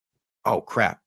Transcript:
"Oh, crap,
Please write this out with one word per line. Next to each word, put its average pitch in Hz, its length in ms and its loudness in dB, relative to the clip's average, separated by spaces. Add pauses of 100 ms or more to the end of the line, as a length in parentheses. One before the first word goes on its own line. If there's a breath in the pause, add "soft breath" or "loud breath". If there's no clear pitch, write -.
(500)
"Oh, 110 120 0
crap, 98 460 -2